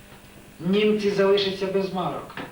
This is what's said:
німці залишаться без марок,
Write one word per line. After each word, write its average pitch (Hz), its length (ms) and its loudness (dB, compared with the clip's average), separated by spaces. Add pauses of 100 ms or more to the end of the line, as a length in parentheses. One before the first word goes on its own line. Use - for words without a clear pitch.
(600)
німці 202 500 2
залишаться 196 560 2
без 185 280 -2
марок, - 420 -6 (160)